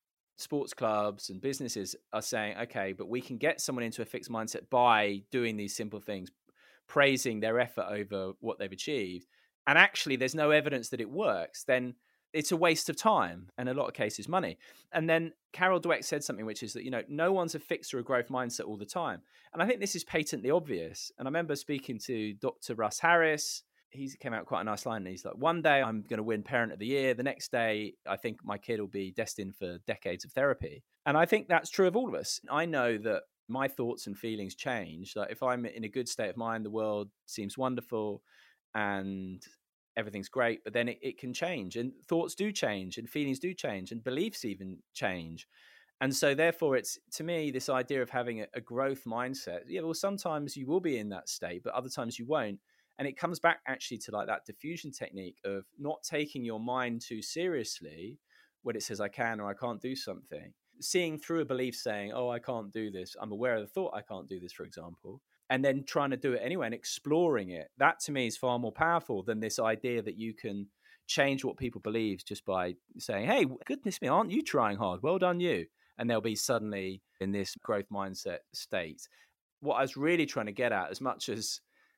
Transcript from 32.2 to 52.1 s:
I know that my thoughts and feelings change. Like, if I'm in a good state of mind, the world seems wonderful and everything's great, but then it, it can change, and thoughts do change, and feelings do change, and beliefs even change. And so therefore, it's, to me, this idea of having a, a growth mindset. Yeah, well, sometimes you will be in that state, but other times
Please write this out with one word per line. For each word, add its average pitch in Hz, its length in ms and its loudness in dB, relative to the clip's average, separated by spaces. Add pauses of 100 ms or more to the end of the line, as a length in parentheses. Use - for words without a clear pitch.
I 156 160 4
know 123 320 4
that 104 240 0 (240)
my 131 200 0
thoughts 120 380 -4
and 101 100 -6
feelings 104 380 -6
change. 95 640 -6
Like, 101 160 -2
if 113 100 -12
I'm 123 240 0
in 113 180 -6
a 107 60 -4
good 123 180 -2
state 107 220 -2
of 92 80 -6
mind, 113 260 -2
the 107 60 -6
world 107 400 0 (160)
seems - 320 -6
wonderful 120 640 -2 (540)
and 98 680 -2 (540)
everything's 104 320 -4
great, 117 340 2
but 110 80 -8
then 120 160 2
it, 120 140 -6
it 135 160 -6
can 127 160 -8
change, 143 420 -4
and 120 160 -2 (140)
thoughts 170 300 0
do 208 180 0
change, 98 440 -2
and 117 120 -10
feelings 139 300 0
do 180 140 -4
change, 101 380 -4
and 113 120 -8
beliefs 139 420 -2
even 95 320 -6 (160)
change. 85 540 -4 (520)
And 131 160 2
so 143 180 6
therefore, 156 440 4
it's, - 200 -2 (160)
to - 100 -8
me, 160 280 0
this 127 160 -2
idea 131 340 2
of 120 100 -2
having 120 300 -2
a, 107 120 -6
a 123 80 -8
growth 135 420 -2
mindset. 120 640 -4
Yeah, 180 140 -4
well, 160 120 -2
sometimes 160 600 -2
you 135 120 -8
will 165 120 2
be 160 200 0
in 104 100 -4
that 92 180 -8
state, 87 360 -6
but - 100 -4
other 127 160 -4
times 117 280 -6